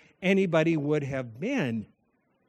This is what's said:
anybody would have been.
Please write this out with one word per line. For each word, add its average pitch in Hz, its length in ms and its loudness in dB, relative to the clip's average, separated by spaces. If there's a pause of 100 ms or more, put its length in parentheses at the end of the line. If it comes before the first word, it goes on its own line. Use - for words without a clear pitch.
(220)
anybody 170 560 2
would 147 260 0
have 131 380 -6
been. 147 460 -2 (600)